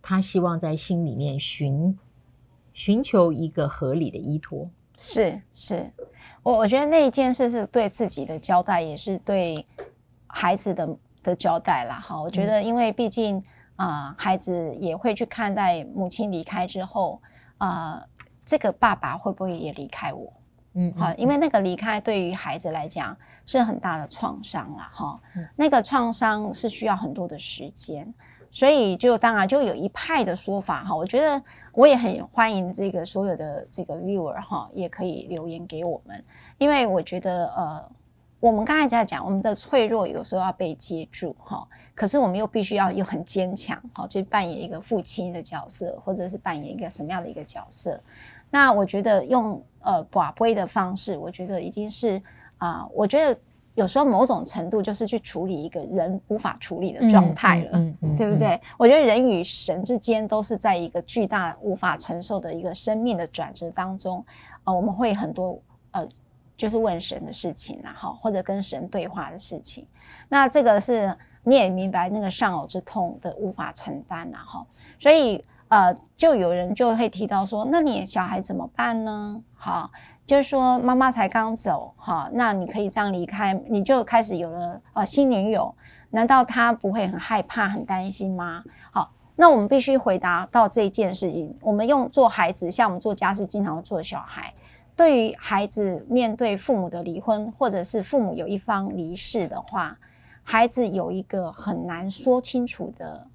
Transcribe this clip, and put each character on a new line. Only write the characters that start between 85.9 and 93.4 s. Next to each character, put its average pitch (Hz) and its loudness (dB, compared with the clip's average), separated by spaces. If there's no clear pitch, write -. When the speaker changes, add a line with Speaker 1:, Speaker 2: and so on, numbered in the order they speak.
Speaker 2:
难 226 2
道 254 6
他 233 2
不 208 -2
会 214 0
很 185 -6
害 202 -2
怕、 202 -2
很 214 -4
担 190 -4
心 190 -6
吗？ 175 -8
好， - -4
那 339 10
我 277 8
们 208 2
必 269 4
须 269 2
回 214 2
答 180 0
到 226 6
这 208 2
件 190 0
事 185 -4
情， 160 -4
我 220 0
们 208 2
用 254 2
做 254 6
孩 185 2
子， 175 -6
像 226 2
我 185 -2
们 180 -6
做 214 -2
家 196 0
事 202 -2